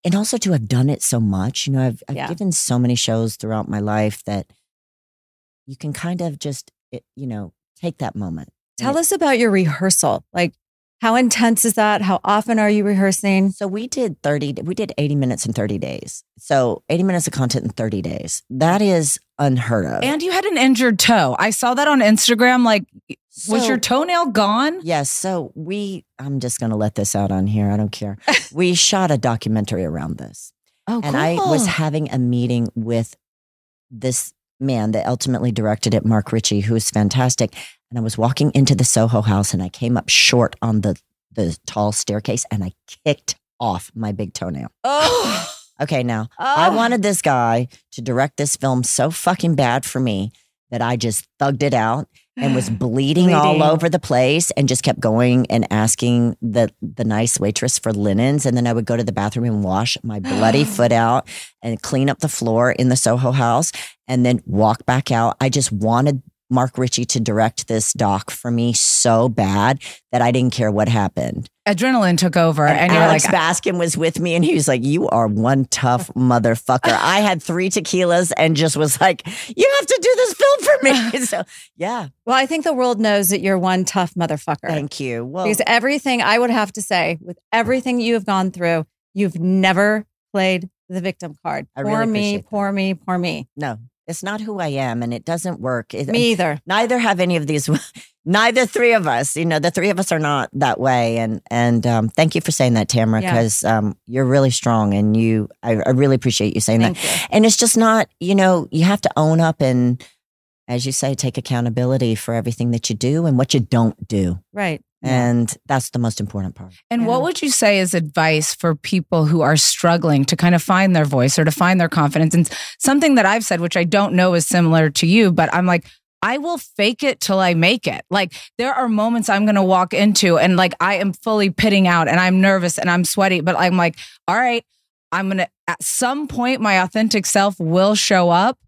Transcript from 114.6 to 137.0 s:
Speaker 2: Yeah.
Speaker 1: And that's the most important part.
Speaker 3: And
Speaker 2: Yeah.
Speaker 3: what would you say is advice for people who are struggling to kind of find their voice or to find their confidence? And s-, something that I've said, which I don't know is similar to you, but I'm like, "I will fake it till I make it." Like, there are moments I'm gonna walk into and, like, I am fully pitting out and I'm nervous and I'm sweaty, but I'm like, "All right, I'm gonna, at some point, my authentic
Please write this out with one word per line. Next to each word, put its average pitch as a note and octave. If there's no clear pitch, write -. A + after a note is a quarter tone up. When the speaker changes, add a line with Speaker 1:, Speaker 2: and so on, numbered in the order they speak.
Speaker 2:
Yeah. B2+
Speaker 1:
And A#2+
that's C3+
the A#2+
most A2+
important G2
part. F#2
Speaker 3:
And A#3
Speaker 2:
Yeah. A3
Speaker 3:
what B3+
would F4
you D4
say G#3
is F3+
advice D#3+
for E3
people E3
who D#3+
are D3
struggling E3
to -
kind F3
of E3
find F#3+
their D#3
voice C#3
or E3
to D#3
find F3+
their E3
confidence? D#3
And F3
s-, -
something C#4+
that A3
I've G#3+
said, F3
which E3+
I F3
don't G3
know F#3
is E3+
similar D#3+
to -
you, F#3+
but D#3+
I'm F3+
like, F3
"I A#3
will D#4+
fake A3
it C#4
till F#3+
I F3+
make F3
it." A#2
Like, F#3+
there B3
are B3+
moments A3
I'm G#3
gonna G3+
walk F#3
into G3
and, F3+
like, F3+
I F#3+
am F#3+
fully G#3
pitting G3
out E3+
and E3
I'm F#3
nervous F#3+
and F3+
I'm F3
sweaty, F#3
but E3+
I'm F3+
like, E3+
"All G3
right, A#3+
I'm F#3+
gonna, F#3
at -
some C4+
point, B3
my G#3
authentic G#3